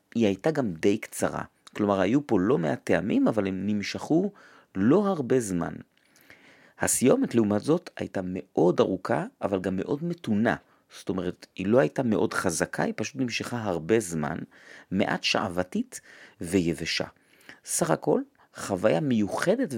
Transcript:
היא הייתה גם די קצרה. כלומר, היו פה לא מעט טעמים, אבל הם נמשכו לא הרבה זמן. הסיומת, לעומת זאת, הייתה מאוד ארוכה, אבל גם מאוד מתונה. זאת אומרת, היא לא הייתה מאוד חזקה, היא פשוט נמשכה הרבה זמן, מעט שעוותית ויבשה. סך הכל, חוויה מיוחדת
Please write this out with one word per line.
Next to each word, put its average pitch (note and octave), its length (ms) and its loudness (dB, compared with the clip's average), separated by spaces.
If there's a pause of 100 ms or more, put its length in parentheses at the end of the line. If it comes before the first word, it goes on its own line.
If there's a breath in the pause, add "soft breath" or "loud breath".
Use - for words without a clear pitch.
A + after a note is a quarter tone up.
(160)
היא A#2 100 2
הייתה G2+ 260 0
גם C3 220 -2
די G2+ 240 2
קצרה. D2 440 -4 (340)
כלומר, G2+ 240 2
היו A#2+ 280 2
פה G#2+ 120 4
לא A2 180 2
מעט C#3 260 -2
טעמים, B2 440 2
אבל A2 200 0
הם F#2+ 200 -4
נמשכו G#2+ 640 -2 (440 loud breath)
לא C#3+ 320 4
הרבה C3+ 320 0
זמן. F2 340 -2 (1040 soft breath)
הסיומת, D3+ 560 2
לעומת G#2 260 4
זאת, D3+ 360 0
הייתה F#2 260 -6
מאוד F#2+ 560 0
ארוכה, A2+ 460 0 (160)
אבל F#2+ 180 0
גם F#2+ 160 -2
מאוד C#3+ 280 -4
מתונה. A#2 520 0 (420 soft breath)
זאת - 120 -10
אומרת, F2+ 460 -6
היא F#2 120 -4
לא A#2 120 6
הייתה D3 240 0
מאוד G#2+ 300 2
חזקה, - 500 -2
היא A3+ 140 -2
פשוט - 180 -6
נמשכה B2 480 -6
הרבה F2+ 360 0
זמן, D#2+ 380 -4 (540 loud breath)
מעט G2+ 320 0
שעוותית G#2+ 760 -2 (400 loud breath)
ויבשה. E2+ 640 0 (600 loud breath)
סך - 260 -2
הכל, E3 300 0 (340 soft breath)
חוויה G#2+ 440 0
מיוחדת D3+ 800 0